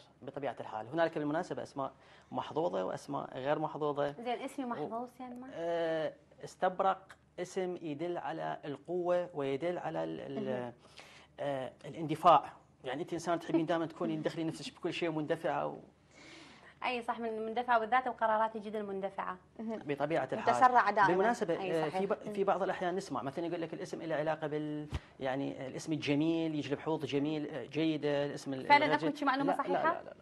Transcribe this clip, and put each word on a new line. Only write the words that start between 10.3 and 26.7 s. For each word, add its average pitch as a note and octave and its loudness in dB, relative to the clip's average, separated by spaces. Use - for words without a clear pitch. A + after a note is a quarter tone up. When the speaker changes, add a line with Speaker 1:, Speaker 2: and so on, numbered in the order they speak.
Speaker 3:
مهم. A#2+ -8
Speaker 1:
آه، C3+ -2
الاندفاع. D3+ 6
يعني C3+ -4
أنت F3 -6
إنسان E3+ 0
تحبين D#3+ 2
دائمًا E3 2
تكونين D#3+ -4
Speaker 3:
مهم. D#3 -4
Speaker 1:
تدخلين D#3+ -2
نفسك - -8
بكل E3 -4
شيء E3 0
مندفعة D3+ 0
و- D3 -6
Speaker 2:
أي B3 -2
صح، A#3 -4
من، A3 -4
مندفعة، A#3+ 4
بالذات B3 2
بقراراتي A3 2
جدًا G#3+ -6
مندفعة. F#3+ -4
Speaker 3:
مهم. A3 -4
Speaker 1:
بطبيعة C#3+ 0
الحال. A3 2
Speaker 3:
متسرعة A#3+ 8
دائمًا. G3+ 6
Speaker 1:
بالمناسبة، F#3 4
Speaker 2:
أي E3 0
Speaker 1:
آه، D3+ 0
Speaker 2:
صحيح. F#3 -2
Speaker 1:
في G3 2
ب-، G#3 -2
في G3+ -4
Speaker 3:
مم. G3 4
Speaker 1:
بعض F#3+ 4
الأحيان F3+ 0
نسمع D3 -4
مثلًا C#3+ -4
يقول E3+ -2
لك E3 -6
الاسم E3 -8
له D#3+ -2
علاقة D#3 0
بال-، D3+ -4
يعني C3+ -2
الاسم D#3 -4
الجميل D#3 2
يجلب C#3+ -2